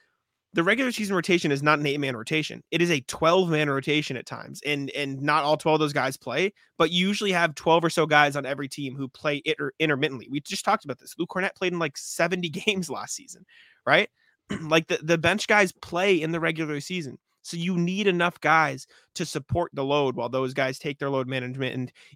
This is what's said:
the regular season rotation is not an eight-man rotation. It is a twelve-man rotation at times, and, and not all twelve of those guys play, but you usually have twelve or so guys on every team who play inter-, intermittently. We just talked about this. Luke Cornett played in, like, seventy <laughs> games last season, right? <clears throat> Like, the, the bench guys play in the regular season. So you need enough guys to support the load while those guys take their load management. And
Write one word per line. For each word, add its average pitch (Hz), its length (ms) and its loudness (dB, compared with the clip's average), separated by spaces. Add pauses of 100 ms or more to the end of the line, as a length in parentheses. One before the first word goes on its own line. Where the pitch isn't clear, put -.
(540)
the 165 100 2
regular 240 260 2
season 208 240 -4
rotation 175 380 2
is 139 100 0
not 151 160 6
an 147 80 -2
eight-man 139 300 -2
rotation. 147 540 -4
It 165 100 0
is 175 100 4
a 147 120 2
twelve-man 160 640 2
rotation 143 480 -2
at - 100 -10
times, 123 380 -14
and, 143 260 -2
and 139 300 -6
not 147 240 2
all 151 140 4
twelve 156 180 4
of 151 40 0
those 151 120 0
guys 135 240 -2
play, 143 380 -4 (240)
but 160 120 4
you 180 160 2
usually 202 260 0
have 170 220 2
twelve 165 300 4
or 165 60 2
so 156 160 2
guys 147 280 6
on 139 120 -4
every 139 220 -6
team 135 280 -10
who 135 120 -6
play 147 360 -4
inter-, 147 340 -2
intermittently. 139 520 0
We 143 100 -4
just - 240 -10
talked 214 220 0
about 131 120 -8
this. - 200 -20
Luke 175 100 -4
Cornett 185 260 -4
played 180 200 -2
in, 175 40 -4
like, 160 200 -4
seventy 175 500 -2
<laughs> - 0 -
games 185 400 -2
last 104 260 -8
season, - 300 -18 (420)
right? 156 220 4 (400)
<clears throat> - 140 -6
Like, 160 240 2
the, 170 160 -2
the 165 160 2
bench 170 300 2
guys 208 240 4
play 180 500 0
in 160 100 -2
the 170 80 -2
regular 160 400 -2
season. 160 380 -8 (240)
So - 140 -10
you 175 200 -2
need 180 320 0
enough 175 320 0
guys 151 460 2 (280)
to 175 120 -6
support 156 480 -4
the 139 100 -2
load 139 320 2
while 120 120 -4
those 131 260 -2
guys 135 260 -2
take 147 180 -6
their 139 120 -4
load 131 180 0
management. 127 460 -4
And 127 180 -6 (240)